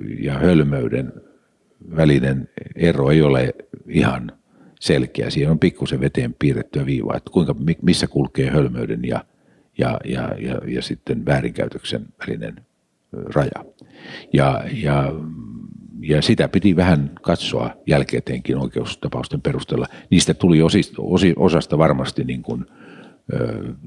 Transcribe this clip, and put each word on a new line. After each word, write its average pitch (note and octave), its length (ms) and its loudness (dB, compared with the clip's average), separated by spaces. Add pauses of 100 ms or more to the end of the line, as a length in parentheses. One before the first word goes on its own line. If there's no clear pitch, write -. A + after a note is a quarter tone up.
(180)
ja C#2+ 140 -4
hölmöyden C#2 800 2 (840)
välinen C2+ 520 4 (280)
ero C#2+ 340 2
ei D#2 120 6
ole C2 320 2 (320)
ihan C2 460 0 (480)
selkeä. B1+ 500 0
Siihen D2+ 200 0
on D#2+ 80 2
pikkusen C#2 420 0
veteen - 380 -2
piirrettyä C#2 480 -2
viivaa, C2 300 -4
että - 140 -12
kuinka, D#2 240 0
mi-, D#2+ 280 -2
missä D#2 240 2
kulkee C2 440 -2
hölmöyden A#1+ 540 -2
ja, A#1 200 -4 (540)
ja, B1 260 -2
ja, A#1+ 340 -6
ja, A#1+ 280 -6
ja B1 160 -4
sitten A#1+ 440 -6
väärinkäytöksen - 800 -4 (140)
välinen, A1 340 -8 (600)
ö, - 80 -10 (120)
raja. - 300 -2 (680)
Ja, C#2 400 2
ja, C#2+ 400 -2 (880)
ja D2+ 220 2
sitä E2 260 2
piti F#2+ 280 2
vähän E2 340 4 (120)
katsoa A#1+ 480 -2 (160)
jälkikäteenkin B1+ 680 -2
oikeustapausten - 840 -6
perusteella. - 460 -4 (240)
Niistä E2+ 240 4
tuli E2 280 6
osi-, E2 360 2
osi-, F2+ 380 4
osasta D#2 420 2
varmasti, C#2 460 2
niin B1+ 180 -6
kuin, A#1 240 -8 (680)
ö, A#1 320 -4 (220)